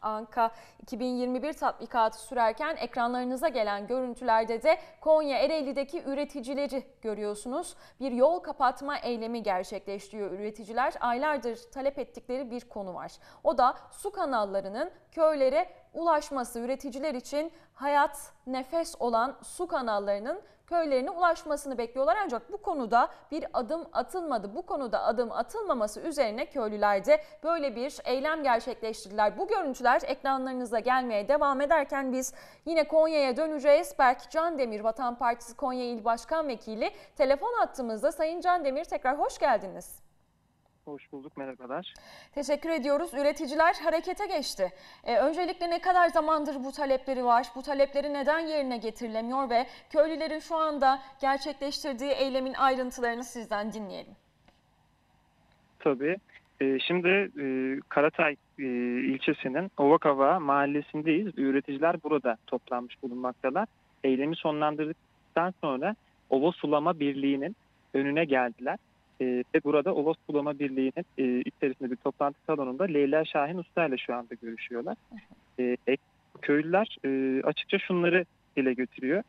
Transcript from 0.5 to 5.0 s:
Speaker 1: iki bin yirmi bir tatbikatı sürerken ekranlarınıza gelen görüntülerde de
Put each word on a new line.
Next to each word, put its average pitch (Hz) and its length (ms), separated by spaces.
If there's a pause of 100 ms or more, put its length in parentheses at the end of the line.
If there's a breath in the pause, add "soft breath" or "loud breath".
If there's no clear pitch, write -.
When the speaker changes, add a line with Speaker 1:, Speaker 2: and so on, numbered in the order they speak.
Speaker 1:
iki - 180
bin 254 60
yirmi 247 380
bir 302 100
tatbikatı 226 680
sürerken 233 540
ekranlarınıza 247 720
gelen 208 400
görüntülerde 233 760
de 320 140 (240 loud breath)